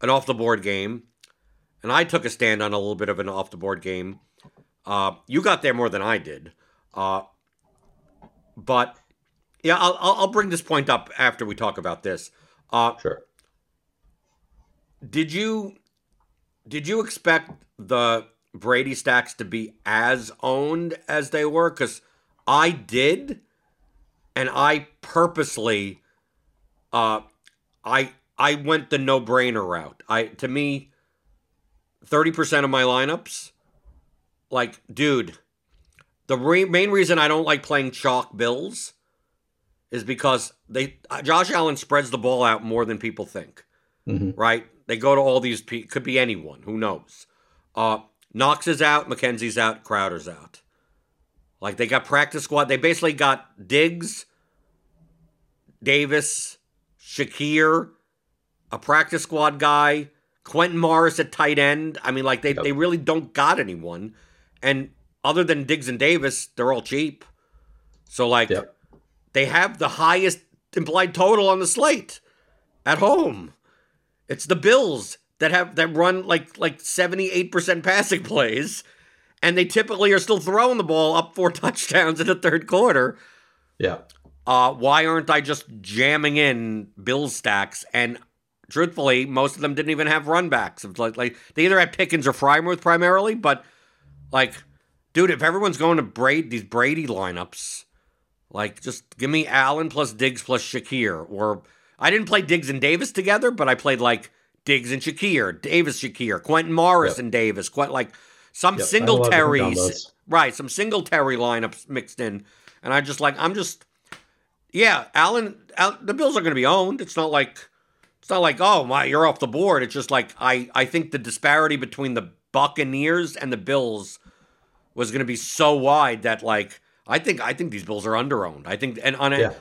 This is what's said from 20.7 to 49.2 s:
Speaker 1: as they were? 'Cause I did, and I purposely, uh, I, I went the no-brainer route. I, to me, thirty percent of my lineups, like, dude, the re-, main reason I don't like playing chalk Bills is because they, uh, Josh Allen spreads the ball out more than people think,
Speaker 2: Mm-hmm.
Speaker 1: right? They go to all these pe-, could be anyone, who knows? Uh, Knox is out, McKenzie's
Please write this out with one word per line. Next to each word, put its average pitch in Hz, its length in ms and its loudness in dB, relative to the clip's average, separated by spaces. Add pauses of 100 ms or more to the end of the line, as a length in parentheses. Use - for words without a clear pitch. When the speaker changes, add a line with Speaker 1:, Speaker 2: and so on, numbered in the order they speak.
Speaker 1:
as 143 220 -4
they 151 160 0
were? 160 260 2
'Cause - 300 -6 (440)
I 151 260 4
did, 143 680 -2 (960)
and 131 160 -2
I 143 360 2 (140)
purposely, 117 1000 -2 (920)
uh, 110 300 0 (600)
I, 127 280 0 (260)
I 147 180 2
went 151 340 -2
the 147 80 0
no-brainer 123 720 0
route. 82 420 -10
I, 113 160 0
to - 220 -8
me, 139 440 -6 (1120)
thirty 156 260 2
percent 156 320 0
of 135 60 0
my 135 140 2
lineups, 131 680 -2 (1000)
like, 123 320 -4 (120)
dude, 135 440 0 (920)
the 135 100 0
re-, 165 280 2
main 185 260 2
reason 175 280 2
I 151 80 6
don't 156 180 2
like 147 180 0
playing 135 280 -2
chalk 127 460 -2
Bills 127 560 -4 (960)
is 120 140 -8
because 127 500 0 (160)
they, 131 300 -6 (100)
uh, 139 120 -8
Josh 165 300 2
Allen 160 240 0
spreads 143 340 -2
the 127 80 -4
ball 123 260 0
out 110 200 2
more 117 220 -2
than 110 120 -4
people 110 280 -10
think, - 400 -16 (420)
Speaker 2:
Mm-hmm. 95 320 -4
Speaker 1:
right? 113 260 0 (220)
They 117 100 -4
go 135 180 2
to 139 60 4
all 131 180 2
these 117 220 -2
pe-, 117 220 -10
could - 200 -8
be 131 140 -2
anyone, 87 460 -2
who 107 140 -8
knows? 104 500 -6 (480)
Uh, 110 240 0 (340)
Knox 139 340 2
is 147 140 -2
out, 151 280 2
McKenzie's 117 480 -4